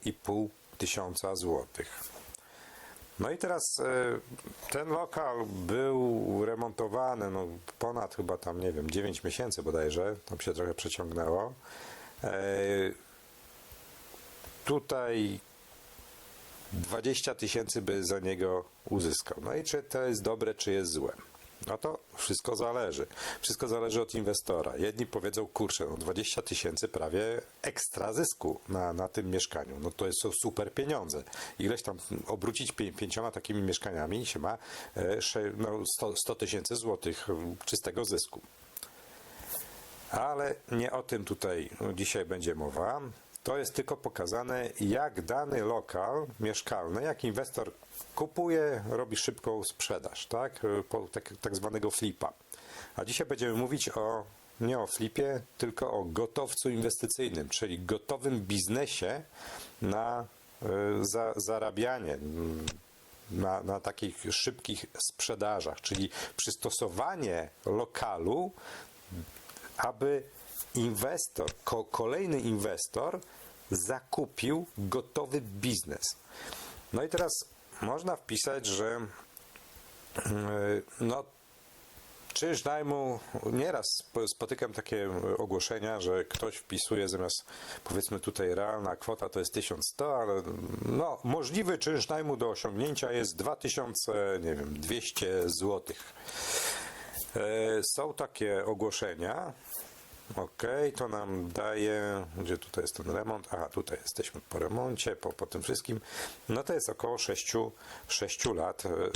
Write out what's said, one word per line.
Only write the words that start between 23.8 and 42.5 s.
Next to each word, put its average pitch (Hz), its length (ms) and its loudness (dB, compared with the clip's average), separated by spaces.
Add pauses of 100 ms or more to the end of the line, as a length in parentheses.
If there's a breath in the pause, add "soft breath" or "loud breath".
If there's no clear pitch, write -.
od 113 140 -2
inwestora. 95 600 2
Jedni 107 280 2
powiedzą: 104 420 0
„Kurczę, - 420 0
no, 78 80 -4
dwadzieścia 92 440 0
tysięcy - 460 0
prawie 101 540 2 (200)
ekstra - 520 -2
zysku - 460 2 (100)
na, 90 240 2
na 92 140 0
tym 92 220 -2
mieszkaniu. 73 500 0
No 82 120 -2
to - 140 0
jest, 90 160 2
są 107 100 2 (100)
super 104 320 0
pieniądze. 104 500 0 (360 loud breath)
Ileś 113 220 2
tam 95 160 -4 (300)
obrócić 110 440 0
pię-, 98 220 -2
pięcioma 110 380 -2
takimi 104 300 0
mieszkaniami 95 640 0
się - 140 -2
ma, 95 180 0 (400 loud breath)
e, 95 240 2
sze-, 104 360 0
no, 107 260 0 (120)
sto, 107 200 0
sto - 200 0
tysięcy 104 400 0
złotych 104 520 0 (380)
czystego - 400 0
zysku”. - 360 0 (1700 loud breath)
Ale 139 440 2 (160)
nie 120 200 2
o 127 120 0
tym 104 220 -2
tutaj 90 440 0 (260)
dzisiaj 98 300 0
będzie 85 300 0